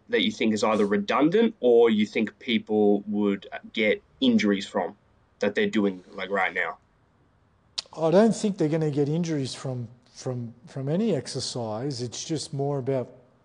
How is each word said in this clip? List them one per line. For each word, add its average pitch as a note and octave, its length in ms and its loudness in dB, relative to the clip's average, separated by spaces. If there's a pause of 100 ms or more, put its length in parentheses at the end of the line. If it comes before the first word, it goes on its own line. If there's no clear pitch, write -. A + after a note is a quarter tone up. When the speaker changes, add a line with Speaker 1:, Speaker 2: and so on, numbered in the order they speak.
Speaker 1:
that A#2 120 2
you G#2+ 100 2
think A2+ 220 0
is G#2+ 100 -2
either G#2+ 220 2
redundant C3+ 720 2
or A#2 300 6
you G#2+ 160 4
think A2 320 -2
people G#2+ 680 2
would G2+ 400 -2 (260)
get G#2+ 280 0 (200)
injuries G#2 460 2
from - 280 -4 (440)
that - 160 -2
they're - 140 0
doing, F#2+ 340 0 (100)
like, F#2 160 -10
right F#2 240 -2
now? F2 240 -4 (1200)
Speaker 2:
I D#3+ 140 0
don't G#3 240 6
think G3+ 220 -2
they're D#3 120 2
gonna D#3 220 0
get C#3 180 0
injuries D#3 460 -2
from, B2 320 -8 (260)
from, B2 400 -8 (140)
from C3+ 200 -10
any F#3 280 0
exercise. A#2+ 840 -6
It's A#2+ 220 -8
just - 300 -6
more C#3+ 240 -2
about B2+ 320 -2 (360)